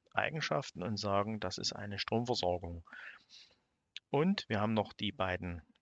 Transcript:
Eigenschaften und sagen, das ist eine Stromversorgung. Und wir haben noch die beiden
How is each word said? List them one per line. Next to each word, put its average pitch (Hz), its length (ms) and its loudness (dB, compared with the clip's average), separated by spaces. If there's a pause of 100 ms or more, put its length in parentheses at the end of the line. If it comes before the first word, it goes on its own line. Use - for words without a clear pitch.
(120)
Eigenschaften 151 680 -2
und 110 140 -2
sagen, 101 440 0
das 92 180 -4
ist - 140 -2
eine 101 260 -6
Stromversorgung. 92 880 0 (1300)
Und 170 380 4
wir 107 120 2
haben 107 140 4
noch 104 180 2
die 101 200 -2
beiden 90 500 0 (200)